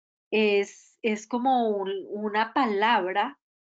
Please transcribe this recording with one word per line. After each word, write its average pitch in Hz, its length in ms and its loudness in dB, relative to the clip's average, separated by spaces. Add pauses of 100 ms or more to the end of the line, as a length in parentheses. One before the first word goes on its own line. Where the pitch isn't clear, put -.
(300)
es, 208 720 0
es 214 240 -2
como 247 440 2
un, 196 220 -2 (180)
una 214 440 -4
palabra 208 840 0 (260)